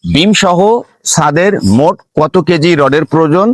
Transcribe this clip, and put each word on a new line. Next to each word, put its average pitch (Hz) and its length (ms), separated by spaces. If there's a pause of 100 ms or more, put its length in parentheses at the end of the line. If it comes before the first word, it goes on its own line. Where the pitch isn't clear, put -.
বিম 160 300
সহ 175 260 (460)
ছাদের 165 460 (180)
মোট 135 260 (200)
কত 156 260
কেজি 165 320
রডের 147 320
প্রয়োজন 160 480